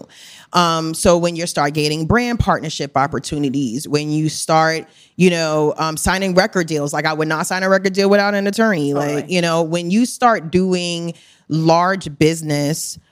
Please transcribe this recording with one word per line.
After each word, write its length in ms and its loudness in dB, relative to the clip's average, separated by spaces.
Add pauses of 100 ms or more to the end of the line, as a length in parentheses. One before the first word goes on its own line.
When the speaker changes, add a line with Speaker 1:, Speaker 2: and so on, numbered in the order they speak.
(540)
Speaker 1:
Um, 400 0
so 240 4
when 180 -2
you 100 -6
start 280 -2
getting 320 -2
brand 320 0
partnership 580 -2
opportunities, 920 -2
when 220 -2
you 200 0
start, 560 0 (300)
you 120 6
know, 480 0
um, 220 -4
signing 360 0
record 340 2
deals, 260 -2
like 100 -2
I 80 0
would 160 -2
not 180 -2
sign 180 -4
a 40 2
record 240 2
deal 160 4
without 260 4
an 120 0
attorney. 480 0
Speaker 2:
Totally. 220 -2
Speaker 1:
Like, 140 -6
you 120 0
know, 200 2
when 280 -2
you 160 2
start 460 -4
doing 600 -2 (360)
large 720 0
business 800 0 (140)